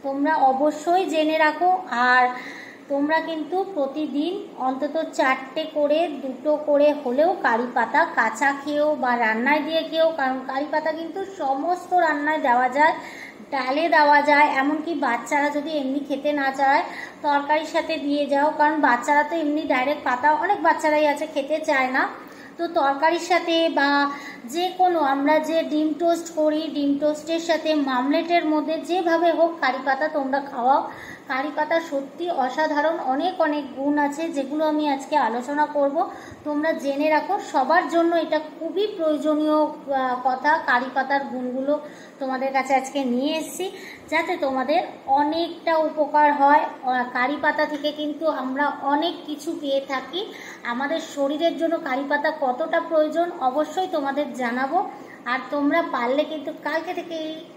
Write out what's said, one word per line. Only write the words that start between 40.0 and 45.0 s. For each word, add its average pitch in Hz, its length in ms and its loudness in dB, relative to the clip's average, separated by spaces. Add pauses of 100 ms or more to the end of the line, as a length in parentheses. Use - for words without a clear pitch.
কথা। 277 420 2
কারি 262 280 2
পাতার 269 300 0
গুণগুলো 254 560 -2 (400)
তোমাদের 262 340 -4
কাছে 269 220 2
আজকে 269 280 0
নিয়ে 262 340 0
এসেছি 359 340 -6 (380)
যাতে 330 280 0
তোমাদের 269 440 0 (240)